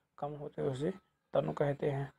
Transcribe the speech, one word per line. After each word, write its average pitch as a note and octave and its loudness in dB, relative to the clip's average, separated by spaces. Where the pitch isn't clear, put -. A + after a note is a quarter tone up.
कम D3 -4
होती D3 -8
है D3+ 2
उसे C#3+ 0
तनु D3+ 4
कहते D3 2
हैं। C#3 -2